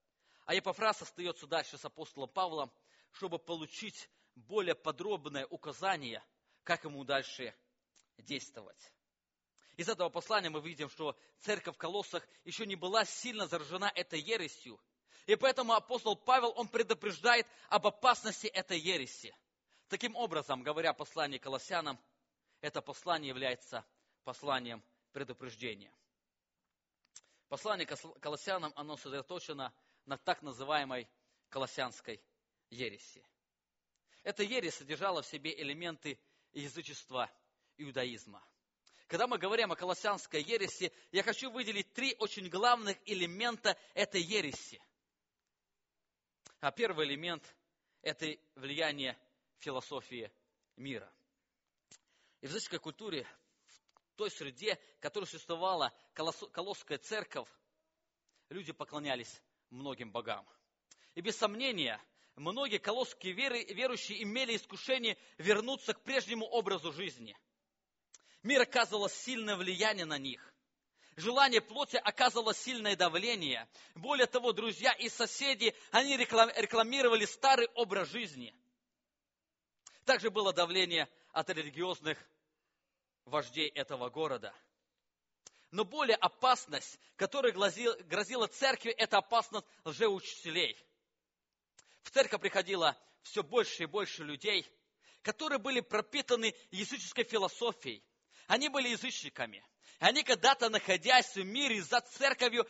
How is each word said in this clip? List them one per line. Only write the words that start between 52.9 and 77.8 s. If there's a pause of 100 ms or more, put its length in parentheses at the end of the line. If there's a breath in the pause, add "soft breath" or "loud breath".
в
той
среде, (180 soft breath)
в
которой
существовала (200 soft breath)
Колос-,
Колосская
церковь, (1000)
люди
поклонялись (300)
многим
богам. (680 soft breath)
И
без
сомнения, (340 soft breath)
многие
колосские
веры-,
верующие
имели
искушение (200 loud breath)
вернуться
к
прежнему
образу
жизни. (1040 soft breath)
Мир
оказывал
сильное
влияние
на
них. (600 soft breath)
Желание
плоти
оказывало
сильное
давление. (240 loud breath)
Более
того,
друзья
и
соседи, (160 loud breath)
они
реклам-,
рекламировали
старый
образ